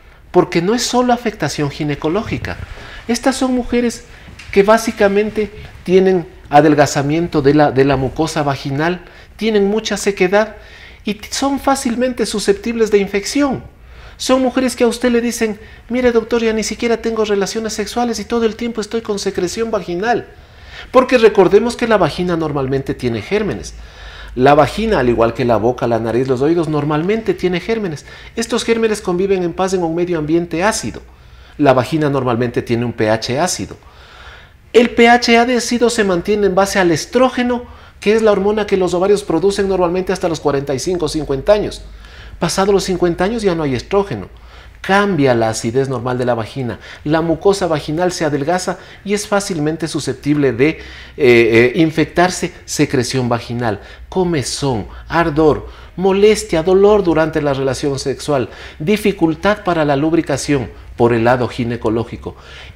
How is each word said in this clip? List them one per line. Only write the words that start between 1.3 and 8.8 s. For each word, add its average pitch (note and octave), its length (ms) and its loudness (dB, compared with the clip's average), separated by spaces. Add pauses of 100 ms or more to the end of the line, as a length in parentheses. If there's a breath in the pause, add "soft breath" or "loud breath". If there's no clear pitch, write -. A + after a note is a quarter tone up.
ginecológica. D3+ 840 -4 (500 loud breath)
Estas A#3+ 300 0
son B3+ 180 0
mujeres A#3+ 480 -2 (480 loud breath)
que G3 120 4
básicamente G#3+ 880 2 (320 loud breath)
tienen F#3 440 4 (220)
adelgazamiento D3 920 4
de C#3 120 6
la, D3 180 4
de C3+ 140 4
la C#3 120 2
mucosa D3+ 460 -2
vaginal, C#3+ 580 -4 (340 loud breath)